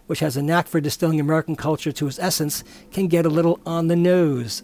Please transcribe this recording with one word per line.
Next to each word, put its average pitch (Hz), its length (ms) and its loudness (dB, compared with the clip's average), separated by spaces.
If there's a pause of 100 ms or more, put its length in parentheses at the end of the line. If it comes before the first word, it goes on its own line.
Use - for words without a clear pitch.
which - 140 -6
has 143 160 -2
a 139 60 -2
knack 160 260 0
for 165 140 0
distilling 156 380 0
American 156 360 0
culture 151 380 -4
to 147 140 -4
its 131 120 -8
essence, 170 440 -4 (280)
can 190 160 -2
get 170 180 2
a 160 40 4
little 170 360 2
on 165 220 -2
the 170 80 4
nose 170 680 2